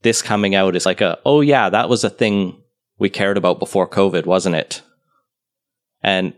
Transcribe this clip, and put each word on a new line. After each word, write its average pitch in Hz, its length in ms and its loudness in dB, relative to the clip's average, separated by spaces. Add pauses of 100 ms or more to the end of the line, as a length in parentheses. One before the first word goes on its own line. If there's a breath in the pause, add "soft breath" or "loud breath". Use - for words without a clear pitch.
This 113 200 0
coming 101 320 -2
out 95 220 2
is 87 100 -2
like 92 140 -2
a, 87 260 0
"Oh 147 140 4
yeah, 135 300 4
that 107 180 0
was 113 160 0
a 101 60 -2
thing 101 520 -2 (380)
we 98 100 0
cared 98 260 -2
about 90 220 0
before 92 300 -2
covid, 90 380 0
wasn't 90 280 0
it?" - 260 -6 (1200)
And 95 360 -2